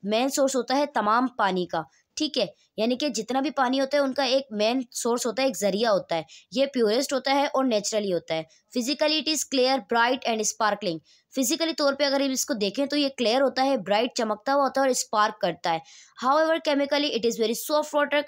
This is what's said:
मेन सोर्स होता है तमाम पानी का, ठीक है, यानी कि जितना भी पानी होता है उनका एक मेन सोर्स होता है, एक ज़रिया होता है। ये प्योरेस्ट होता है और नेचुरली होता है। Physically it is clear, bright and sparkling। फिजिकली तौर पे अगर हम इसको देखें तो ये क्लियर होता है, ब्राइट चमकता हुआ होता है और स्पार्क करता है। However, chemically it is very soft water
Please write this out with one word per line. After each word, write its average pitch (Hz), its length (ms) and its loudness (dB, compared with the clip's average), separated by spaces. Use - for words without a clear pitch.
मेन 226 240 0
सोर्स 269 260 2
होता 254 200 -2
है 285 100 2
तमाम 240 420 2
पानी 185 380 0
का, 165 200 -4
ठीक 302 200 -2
है, 202 160 -2
यानी 233 160 2
कि 294 140 -2
जितना 233 320 -2
भी 294 80 -2
पानी 262 280 0
होता 269 200 0
है 285 60 4
उनका 269 220 0
एक 269 280 0
मेन 226 380 0
सोर्स 233 340 -2
होता 226 160 -2
है, 269 60 2
एक 254 100 -2
ज़रिया 202 320 0
होता 185 260 0
है। 160 100 -4
ये 262 120 2
प्योरेस्ट 262 480 0
होता 269 200 0
है 285 140 2
और 262 180 0
नेचुरली 208 460 0
होता 165 240 -2
है। 160 120 -6
Physically 294 460 0
it 294 40 -6
is 311 180 -2
clear, 254 240 2
bright 240 340 2
and 220 140 -2
sparkling। 202 580 -2
फिजिकली 320 380 0
तौर 277 220 0
पे 285 100 0
अगर 269 160 0
हम 277 100 0
इसको 262 220 -4
देखें 208 340 -2
तो 285 80 -4
ये 285 140 0
क्लियर 247 320 0
होता 269 220 0
है, 269 140 2
ब्राइट 208 400 0
चमकता 220 360 -2
हुआ 285 100 4
होता 262 180 0
है 277 60 4
और 254 60 2
स्पार्क 214 480 0
करता 170 300 -2
है। 160 100 -2
However, 320 340 2
chemically 285 500 0
it 196 60 -2
is 226 160 0
very 226 140 0
soft 294 400 -2
water 285 320 2